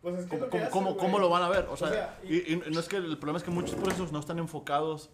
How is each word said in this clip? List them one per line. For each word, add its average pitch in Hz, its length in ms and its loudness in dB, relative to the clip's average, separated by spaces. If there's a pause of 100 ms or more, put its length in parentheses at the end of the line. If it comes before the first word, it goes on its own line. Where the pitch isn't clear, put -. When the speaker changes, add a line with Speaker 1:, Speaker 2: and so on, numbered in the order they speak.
Speaker 1:
Pues 180 180 -4
es 180 60 -6
que 165 100 -6
es - 60 -2
Speaker 2:
¿Cómo, 170 40 -2
Speaker 1:
lo 170 40 -4
que - 20 -
Speaker 2:
cómo, 170 140 0
Speaker 1:
hace, 170 60 -2
Speaker 2:
cómo, 190 220 2
Speaker 1:
güey. 190 120 -4
Speaker 2:
cómo 190 140 4
lo 185 100 6
van 175 140 6
a 175 60 2
ver? 190 180 4
O - 60 -6
Speaker 1:
O 139 40 -6
Speaker 2:
sea, 175 120 0
Speaker 1:
sea, 214 360 -2
Speaker 2:
y, 165 100 0
Speaker 1:
y 170 180 2 (140)
Speaker 2:
y 156 40 -4
no 160 100 0
es 165 80 -6
que 202 80 0
el 165 200 -2
problema 151 200 -2
es 175 80 -4
que 175 60 -4
muchos 170 240 0
procesos 185 360 0
no 147 80 -2
están 165 180 -6
enfocados. 156 760 -2